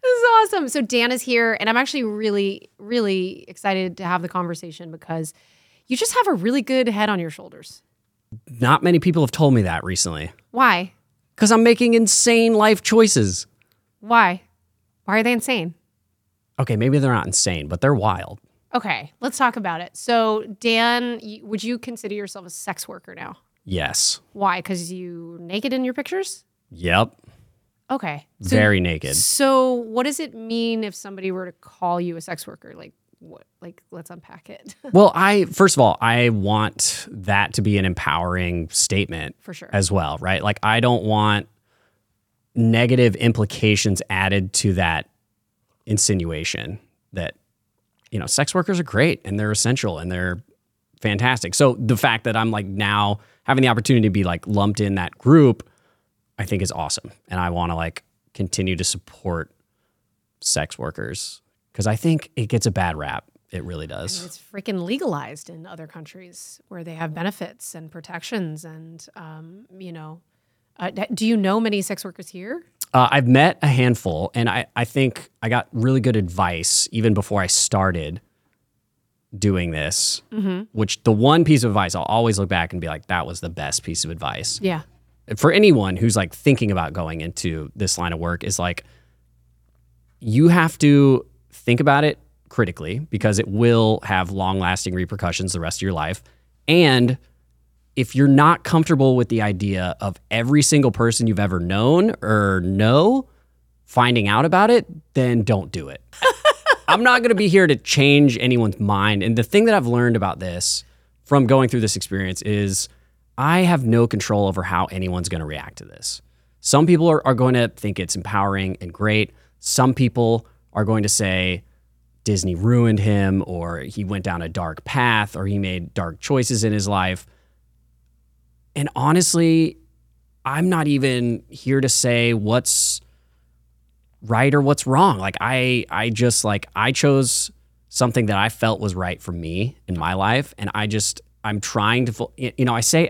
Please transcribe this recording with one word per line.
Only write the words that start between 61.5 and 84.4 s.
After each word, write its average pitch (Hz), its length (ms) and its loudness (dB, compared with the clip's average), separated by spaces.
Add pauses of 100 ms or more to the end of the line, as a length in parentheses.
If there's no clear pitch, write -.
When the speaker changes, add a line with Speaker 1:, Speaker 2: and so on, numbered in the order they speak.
Speaker 2:
'cause 101 140 -4
I 107 80 0
think 160 400 -2
it 113 120 -4
gets 113 180 -2
a 110 60 0
bad 87 260 -4
rap. 69 280 -10 (260)
It 90 120 -10
really 80 240 -12
does. 95 300 -10
Speaker 1:
I 175 40 -12
mean, 180 60 -16
it's - 120 -20
freaking 196 440 -10
legalized 170 640 -8
in 165 180 -20
other 160 200 -18
countries 175 720 -20 (100)
where 175 140 -14
they 165 120 -14
have 156 180 -8
benefits 175 640 -10
and 160 160 -18
protections 170 760 -10
and, 160 400 -20 (100)
um, 160 500 -20 (120)
you 185 140 -16
know, 160 300 -16 (580)
uh, 180 100 -6
d-, 196 240 -8
do 220 140 -2
you 233 100 4
know 196 220 2
many 208 220 -2
sex 190 220 -8
workers 180 260 -16
here? 226 340 -12 (300)
Speaker 2:
Uh, 127 180 6
I've 135 160 4
met 139 340 6
a 156 60 2
handful, 120 640 0
and 117 160 -2
I, 104 160 -4 (100)
I 120 100 -2
think - 440 -2 (140)
I 113 60 -4
got 123 220 -2
really 131 300 0
good 120 140 2
advice 87 760 -2
even 110 220 2
before 101 280 -2
I 90 60 -2
started 87 720 -2 (1200)
doing 92 340 0
this, 78 500 -4 (100)
Speaker 1:
Mm-hmm. 196 400 -4
Speaker 2:
which 107 320 -4
the 113 80 4
one 139 340 4
piece 147 180 4
of 117 80 0
advice 98 240 0
I'll 85 80 -4
always 113 360 0
look 98 100 -2
back 87 240 -2
and 90 80 -6
be 82 60 -8
like, 78 200 -10
"That 87 200 -2
was 87 140 -10
the 87 80 -8
best 76 340 -8
piece 82 200 -6
of 78 80 -8
advice." 78 500 -8